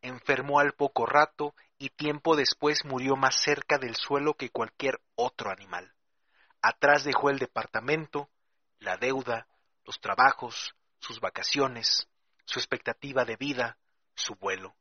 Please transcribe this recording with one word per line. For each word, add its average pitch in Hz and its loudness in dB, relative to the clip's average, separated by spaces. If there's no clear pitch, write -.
Enfermó 131 0
al 143 4
poco 120 0
rato 147 2
y 135 -10
tiempo 151 2
después 147 0
murió 135 0
más 131 2
cerca 147 0
del 131 -4
suelo 143 0
que 123 -8
cualquier - -4
otro 117 -4
animal. 90 -10
Atrás 143 4
dejó 139 2
el 139 0
departamento, 139 -4
la 92 -6
deuda, 123 -2
los - -14
trabajos, 123 2
sus - -12
vacaciones, 117 0
su - -6
expectativa 131 -2
de 113 -6
vida, 123 -4
su - -6
vuelo. 95 -6